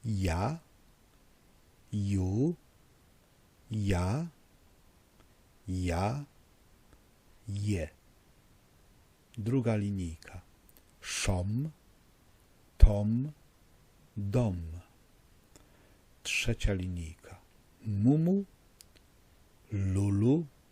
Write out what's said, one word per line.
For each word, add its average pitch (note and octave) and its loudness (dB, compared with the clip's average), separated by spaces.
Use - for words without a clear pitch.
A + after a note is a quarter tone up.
ja, G2 -2
ju, G2+ -2
ja, G2+ -2
ja, F#2 -2
je. G2+ -4
Druga A#2 0
linijka. F#2+ -6
Szom, G#2 -4
tom, G#2+ 8
dom. G2+ 0
Trzecia - -2
linijka. F2 -8
Mumu, D#3 2
lulu, G2+ 2